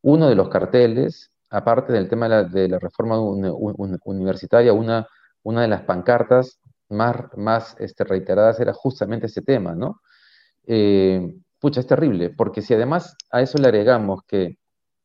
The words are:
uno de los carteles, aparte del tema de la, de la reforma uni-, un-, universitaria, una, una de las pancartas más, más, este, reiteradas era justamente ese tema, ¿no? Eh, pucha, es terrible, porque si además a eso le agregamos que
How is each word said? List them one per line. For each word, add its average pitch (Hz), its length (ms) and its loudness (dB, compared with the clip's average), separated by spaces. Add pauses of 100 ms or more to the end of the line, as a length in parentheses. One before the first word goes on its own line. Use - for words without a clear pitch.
uno 156 280 4
de 117 80 4
los 95 120 2
carteles, 120 840 0 (180)
aparte 117 420 0
del 98 160 0
tema 117 200 -2
de 113 60 2
la, 107 100 4
de 92 240 -2
la 92 120 -2
reforma 110 400 -4
uni-, 98 280 -4
un-, 98 560 -6
universitaria, 98 680 0
una, 113 340 -2 (380)
una 113 180 -2
de 117 60 0
las 101 140 -2
pancartas 123 760 0 (300)
más, 113 280 -2 (200)
más, 110 420 -4
este, - 240 -8
reiteradas 98 560 2
era 120 140 -2
justamente 113 540 -6
ese 104 140 -8
tema, 101 320 -2
¿no? 117 280 -8 (680)
Eh, 95 680 2 (280)
pucha, 143 180 0
es 127 80 -4
terrible, 123 440 0
porque 107 300 -4
si 107 140 0
además 135 420 -2 (140)
a 123 100 0
eso 135 180 -2
le 135 100 4
agregamos 107 580 2
que 95 320 -4 (460)